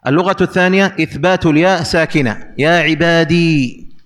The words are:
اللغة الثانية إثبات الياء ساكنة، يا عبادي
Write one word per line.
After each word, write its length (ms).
اللغة 340
الثانية 440
إثبات 600
الياء 380
ساكنة، 540
يا 140
عبادي 1160